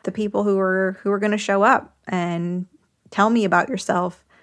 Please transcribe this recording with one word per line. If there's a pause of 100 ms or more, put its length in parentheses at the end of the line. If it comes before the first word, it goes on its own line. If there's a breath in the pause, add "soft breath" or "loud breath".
the
people
who
are,
who
are
gonna
show
up (100)
and (440)
tell
me
about
yourself (180 soft breath)